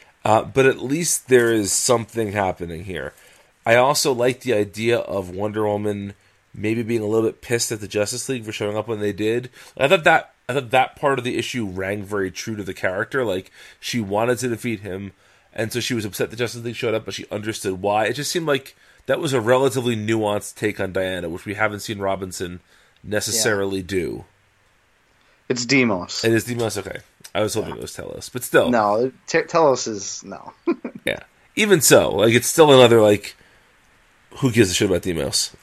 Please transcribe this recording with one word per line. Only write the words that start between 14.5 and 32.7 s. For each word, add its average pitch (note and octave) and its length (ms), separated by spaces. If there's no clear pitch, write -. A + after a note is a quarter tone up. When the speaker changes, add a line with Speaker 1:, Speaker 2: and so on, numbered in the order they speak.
Speaker 1:
him, G2 320
and A2 180
so B2 80
she B2 140
was A2 100
upset G#2 260
the A#2 60
Justice A#2 280
League A#2 120
showed A2+ 180
up, A2 120
but G2 80
she - 160
understood G#2 500
why. G#2 260
It A#2+ 80
just C#3 180
seemed E3 140
like - 280
that C3+ 140
was D3+ 120
a C3 80
relatively B2 560
nuanced G#2+ 600
take G#2 240
on F#2+ 120
Diana, F#2 380
which F#2 160
we G2+ 80
haven't G#2 260
seen G#2 180
Robinson F#2+ 640
necessarily G2 760
Speaker 2:
Yeah. F2+ 80
Speaker 1:
do. E2+ 380
Speaker 2:
It's A#2+ 160
Deimos. A#2 600
Speaker 1:
It A2+ 80
is A2 120
Deimos, A#2 320
okay. F#2+ 220
I G2 80
was G#2+ 120
hoping G2+ 160
Speaker 2:
Yeah. B1+ 60
Speaker 1:
it A1+ 60
was - 120
Telos, - 360
but - 120
still. B2 280
Speaker 2:
No, A2+ 420
Te-, E3 180
Telos D3+ 420
is, G#2 380
no. - 280
<laughs> E4+ 80
Speaker 1:
Yeah. - 140
Even G3+ 240
so, G2 360
like, A2+ 180
it's A#2+ 140
still D3+ 240